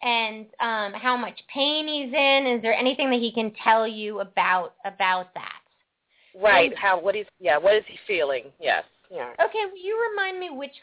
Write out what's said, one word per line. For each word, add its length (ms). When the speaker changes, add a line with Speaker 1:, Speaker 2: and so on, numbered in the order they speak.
Speaker 1:
and, 420
um, 340
how 240
much 220
pain 360
he's 260
in? 340
Is 140
there 120
anything 360
that 100
he 120
can 200
tell 240
you 320
about, 540
about 480
that? 200
Speaker 2:
Right. 360
Speaker 1:
And 80
Speaker 2:
How? 200
What 160
is? 100
Yeah. 180
What 180
is 120
he 100
feeling? 380
Yes. 240
Yeah. 220
Speaker 1:
Okay. 280
Will 120
you 280
remind 280
me 100
which 340